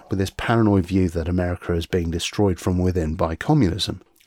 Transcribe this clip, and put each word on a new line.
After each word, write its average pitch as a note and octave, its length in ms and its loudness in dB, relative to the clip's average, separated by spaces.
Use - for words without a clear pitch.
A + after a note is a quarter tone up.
with F#2+ 100 -2
this F#2+ 180 -2
paranoid G#2+ 480 2
view F#2 240 2
that E2 180 -4
America F2 460 -2
is E2+ 120 -2
being E2 260 -2
destroyed F2+ 480 0
from F#2 200 0
within F2 360 0
by E2 200 -2
communism. - 640 0